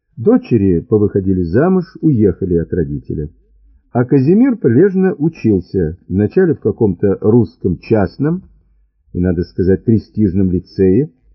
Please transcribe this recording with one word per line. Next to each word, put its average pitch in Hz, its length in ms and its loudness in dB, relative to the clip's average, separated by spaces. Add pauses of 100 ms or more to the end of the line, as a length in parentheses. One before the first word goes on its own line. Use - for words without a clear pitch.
(180)
Дочери 117 640 0
повыходили 98 640 -2
замуж, 165 600 -2
уехали 101 540 0
от 82 180 -4
родителя. 73 560 -6 (640)
А 123 120 0
Казимир 190 540 2
прилежно 185 560 2
учился, 98 800 -2 (100)
вначале 104 460 0
в - 80 -6
каком-то 101 640 0
русском 104 560 0
частном 131 640 -2 (680)
и, 90 60 -4
надо 90 240 -2
сказать, 92 400 -2
престижном 101 640 0
лицее, 95 640 0 (220)